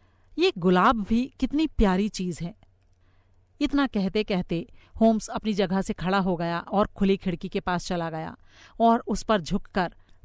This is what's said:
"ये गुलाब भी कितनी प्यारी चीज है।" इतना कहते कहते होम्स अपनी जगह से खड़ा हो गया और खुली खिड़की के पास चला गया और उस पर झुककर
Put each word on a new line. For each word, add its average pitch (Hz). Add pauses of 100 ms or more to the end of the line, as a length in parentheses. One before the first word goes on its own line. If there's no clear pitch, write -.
(380)
"ये 339
गुलाब 190
भी 226 (160)
कितनी 294
प्यारी 202
चीज 180
है।" 170 (1040)
इतना 285
कहते 202
कहते 180 (340)
होम्स 220
अपनी 220
जगह 190
से 214
खड़ा 185
हो 175
गया 170
और 202
खुली 196
खिड़की 185
के 196
पास 180
चला 170
गया 160 (440)
और 226
उस 202
पर 214
झुककर 175 (300)